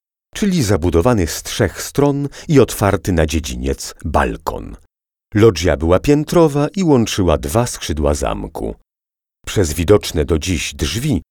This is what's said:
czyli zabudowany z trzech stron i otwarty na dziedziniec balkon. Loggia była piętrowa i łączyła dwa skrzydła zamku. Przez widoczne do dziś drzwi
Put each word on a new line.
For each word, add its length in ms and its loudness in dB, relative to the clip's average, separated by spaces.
czyli 280 0
zabudowany 640 2
z 160 -10
trzech 380 -4
stron 480 -2
i 120 6
otwarty 520 2
na 140 2
dziedziniec 720 -6
balkon. 680 -4
Loggia 440 4
była 220 2
piętrowa 760 2
i 80 -2
łączyła 540 2
dwa 300 -2
skrzydła 460 -2
zamku. 600 -6
Przez 280 0
widoczne 520 2
do 140 0
dziś 340 -4
drzwi 560 -2